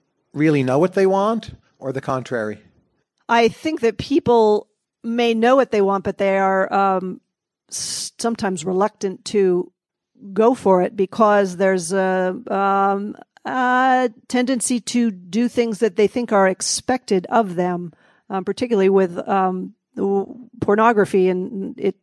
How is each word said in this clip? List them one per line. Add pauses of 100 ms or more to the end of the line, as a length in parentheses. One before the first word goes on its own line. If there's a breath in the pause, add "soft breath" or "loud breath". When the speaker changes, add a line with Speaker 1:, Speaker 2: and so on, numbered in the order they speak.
(320)
Speaker 1:
really
know
what
they
want (260)
or
the
contrary? (680)
Speaker 2:
I
think
that
people (340)
may
know
what
they
want,
but
they
are,
um, (500)
s-,
sometimes
reluctant
to (600)
go
for
it
because
there's
a, (120)
um, (280)
a (180)
tendency
to
do
things
that
they
think
are
expected
of
them, (380 soft breath)
um,
particularly
with, (120)
um, (220)
w-, (120)
pornography
and
it